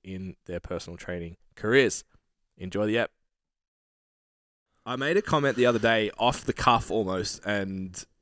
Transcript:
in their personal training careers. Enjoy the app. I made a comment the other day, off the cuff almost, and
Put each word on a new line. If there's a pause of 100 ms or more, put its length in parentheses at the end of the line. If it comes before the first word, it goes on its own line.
in
their
personal
training (200)
careers. (520)
Enjoy
the
app. (1700)
I
made
a
comment
the
other
day,
off
the
cuff
almost,
and (180)